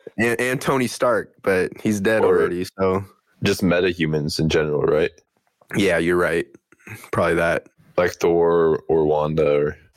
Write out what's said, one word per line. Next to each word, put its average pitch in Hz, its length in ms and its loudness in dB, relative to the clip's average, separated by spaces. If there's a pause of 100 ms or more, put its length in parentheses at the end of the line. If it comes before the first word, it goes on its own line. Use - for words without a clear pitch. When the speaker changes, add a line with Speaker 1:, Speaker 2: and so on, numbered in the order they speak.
(180)
Speaker 1:
And, 117 220 0
and 127 220 -2
Tony 135 240 0
Stark, - 560 -2
but 92 300 0 (100)
he's 107 180 -2
dead 107 240 2
Speaker 2:
Or 92 140 4
Speaker 1:
already, 87 280 -2 (140)
so. 95 240 0 (400)
Speaker 2:
just 98 200 0
metahumans 82 760 0
in 80 80 0
general, 78 360 0
right? 76 260 0 (680)
Speaker 1:
Yeah, 92 220 2
you're 85 200 0
right. 82 280 0 (680)
Probably 85 240 0
that. 85 320 -2 (300)
Speaker 2:
Like 90 140 0
Thor 85 760 2
or 80 180 2
Wanda 76 540 0
or 73 180 -2 (200)